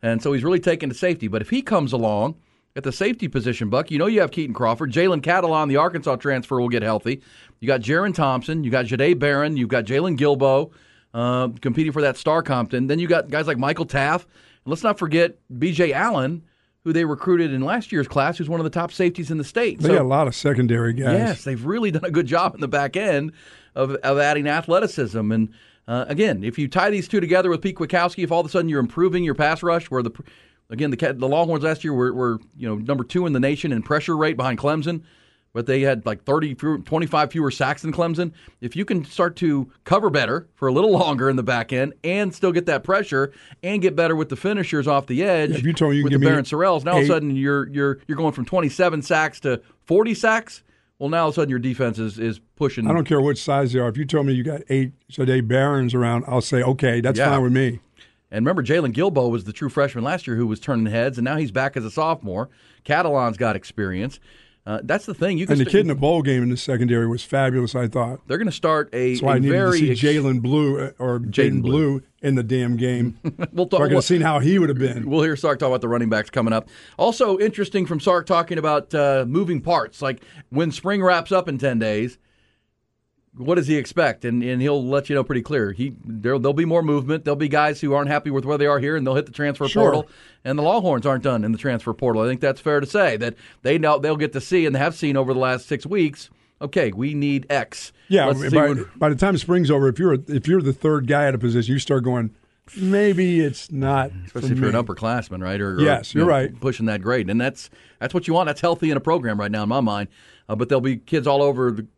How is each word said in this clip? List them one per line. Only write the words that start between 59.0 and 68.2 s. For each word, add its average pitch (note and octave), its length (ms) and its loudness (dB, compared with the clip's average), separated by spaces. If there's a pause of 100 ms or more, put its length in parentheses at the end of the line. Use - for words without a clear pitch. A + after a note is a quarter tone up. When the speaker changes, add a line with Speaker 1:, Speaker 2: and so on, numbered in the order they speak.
Speaker 1:
was A2 140 -4
the G#2 80 -10
true C#3+ 160 -6
freshman C3+ 340 -2
last D#3+ 240 -4
year A#2 80 -4
who A#2+ 100 0
was G#2+ 140 -4
turning A#2 260 -2
heads, A#2 320 -2
and A#2+ 80 -2
now D3 120 -2
he's D3 140 -2
back C3 240 -2
as A2+ 100 -6
a G#2+ 40 -8
sophomore. C3 600 -4 (360)
Catalon's C#3+ 520 0
got A2+ 180 0
experience. F#2+ 640 -6 (460)
Uh, G#2+ 180 -6
that's D#3 240 -2
the D3 80 -8
thing. F3 240 -2
You F#3 80 -4
can D3+ 60 4
Speaker 2:
And C#3+ 80 4
the B2 40 4
Speaker 1:
st- - 60 -4
Speaker 2:
kid G3 100 6
in F3+ 60 2
the D3 80 0
bowl D3+ 260 2
game C3 220 2
in B2 60 2
the B2 80 -2
secondary A#2+ 500 2
was A#2 160 -4
fabulous, C3 500 0
I B2 140 -2
thought. A#2+ 400 -2